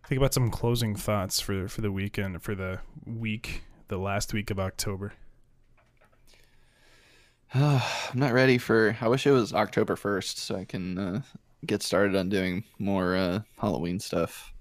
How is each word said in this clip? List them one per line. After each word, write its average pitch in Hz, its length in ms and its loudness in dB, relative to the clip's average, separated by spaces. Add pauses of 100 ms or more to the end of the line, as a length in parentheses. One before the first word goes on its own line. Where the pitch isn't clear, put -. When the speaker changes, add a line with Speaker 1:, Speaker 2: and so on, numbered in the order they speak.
Speaker 1:
think 135 100 0
about 135 160 4
some 123 160 4
closing 117 460 0
thoughts 101 420 -2
for, 98 300 -4
for - 140 -6
the 104 100 0
weekend, 98 500 -4
for 110 120 -4
the 92 260 -6 (260)
week, 113 560 -6 (260)
the 101 100 -4
last 98 340 -2
week 107 180 -4
of 101 80 -2
October. 98 540 -4 (2250)
Speaker 2:
<sighs> - 60 -16
I'm 135 640 2
not 131 140 2
ready 127 260 8
for, 110 420 4
I 113 80 2
wish 131 180 2
it 139 40 8
was 123 220 6
October 104 440 2
first 98 420 -4
so - 180 -6
I 95 80 -8
can, 90 340 -6
uh, 98 240 -4 (420)
get 101 180 -2
started 98 340 2
on 92 120 0
doing 92 360 0 (140)
more, 95 360 0
uh, 92 260 2 (180)
Halloween 87 420 -2
stuff. - 600 -4